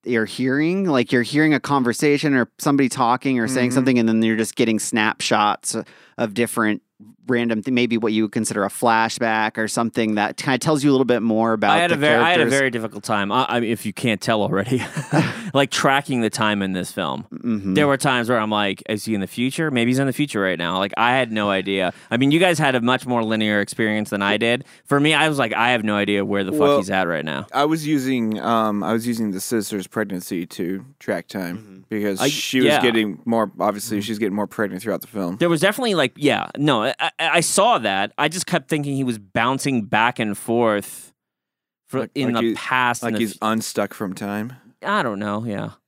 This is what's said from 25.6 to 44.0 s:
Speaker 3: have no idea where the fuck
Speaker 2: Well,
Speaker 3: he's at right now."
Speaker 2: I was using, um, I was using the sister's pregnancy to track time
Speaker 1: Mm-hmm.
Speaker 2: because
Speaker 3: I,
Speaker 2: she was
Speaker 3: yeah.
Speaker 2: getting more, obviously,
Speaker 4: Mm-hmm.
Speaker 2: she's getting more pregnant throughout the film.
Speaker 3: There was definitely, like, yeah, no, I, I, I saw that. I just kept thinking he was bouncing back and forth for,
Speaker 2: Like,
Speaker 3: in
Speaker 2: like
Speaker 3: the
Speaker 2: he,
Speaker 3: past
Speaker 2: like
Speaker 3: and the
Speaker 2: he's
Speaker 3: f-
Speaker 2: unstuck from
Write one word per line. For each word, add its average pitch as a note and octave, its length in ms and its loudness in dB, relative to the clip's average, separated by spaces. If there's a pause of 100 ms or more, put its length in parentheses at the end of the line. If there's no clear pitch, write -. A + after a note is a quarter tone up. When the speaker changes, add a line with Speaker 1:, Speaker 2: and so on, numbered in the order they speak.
Speaker 3:
have A#2+ 120 2
no G#2 140 0
idea G2+ 300 0
where G2+ 180 -2
the F#2+ 80 -4
fuck G2+ 80 -2
Speaker 2:
Well, C#3+ 160 4
Speaker 3:
he's G2 140 -2
at F#2 180 0
right D#2 160 -2
now." D2+ 300 -6
Speaker 2:
I C#3+ 100 2
was D#3 220 -2
using, B2+ 520 0
um, A2 460 0
I F#2 80 0
was A2+ 140 -2
using A2+ 240 -2
the F#2+ 100 -6
sister's G#2 460 -4
pregnancy G2 600 -6
to F#2+ 380 -6 (160)
track F2+ 280 -6
time F#2 280 -8
Speaker 1:
Mm-hmm. G#2 220 -18 (100)
Speaker 2:
because G#2 320 -2
Speaker 3:
I, C3 80 2
Speaker 2:
she C#3 300 -2
was B2+ 80 4
Speaker 3:
yeah. C#3+ 160 4
Speaker 2:
getting A2 420 0
more, A2+ 340 0
obviously, G#2 380 -2
Speaker 4:
Mm-hmm. G2+ 60 -2
Speaker 2:
she's G#2+ 160 -6
getting G#2 180 -2
more G#2 100 -2
pregnant G2 360 -6
throughout G#2 180 -4
the - 60 -20
film. F#2+ 320 -6
Speaker 3:
There E3+ 100 0
was E3 140 2
definitely, G#3+ 320 0
like, D3 220 0
yeah, A#2 320 0 (100)
no, C3 260 2
I, C3 160 -2
I, D#3+ 180 -2
I D#3+ 220 2
saw G3+ 380 2
that. G2+ 400 0
I D3+ 100 2
just E3+ 180 -6
kept D#3+ 220 -2
thinking C#3+ 280 -2
he C3+ 80 -2
was A#2+ 140 -4
bouncing A#2+ 640 0
back A#2 340 0
and G#2+ 180 -2
forth A2+ 760 -2 (760)
for, C3 140 -4
Speaker 2:
Like, A2+ 160 -6
Speaker 3:
in C3 160 0
Speaker 2:
like A2+ 100 2
Speaker 3:
the A#2 80 2
Speaker 2:
he, G#2 40 -2
Speaker 3:
past B2+ 500 0
Speaker 2:
like A#2 60 0
Speaker 3:
and A2 60 -2
the G#2+ 40 0
Speaker 2:
he's G#2+ 140 -2
Speaker 3:
f- - 80 -20
Speaker 2:
unstuck A2 520 -2
from F#2+ 200 -8